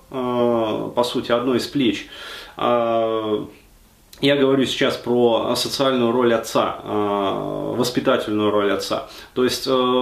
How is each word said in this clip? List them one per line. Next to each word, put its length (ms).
э, 840
по 80
сути, 280
одно 240
из 120
плеч, 400
э, 880
я 160
говорю 300
сейчас 320
про 580
социальную 560
роль 220
отца, 500
э, 960
воспитательную 720
роль 220
отца. 360
То 80
есть, 240
э, 40